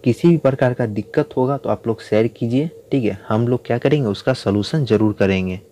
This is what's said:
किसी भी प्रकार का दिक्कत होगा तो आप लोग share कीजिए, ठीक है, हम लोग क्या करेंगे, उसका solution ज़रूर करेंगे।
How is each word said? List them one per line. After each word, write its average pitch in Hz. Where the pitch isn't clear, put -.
किसी 127
भी 170
प्रकार 131
का 123
दिक्कत 107
होगा 131
तो 123
आप 107
लोग 113
share 110
कीजिए, 127
ठीक 135
है, 98
हम 117
लोग 123
क्या 123
करेंगे, 147
उसका 101
solution 104
ज़रूर 107
करेंगे। 92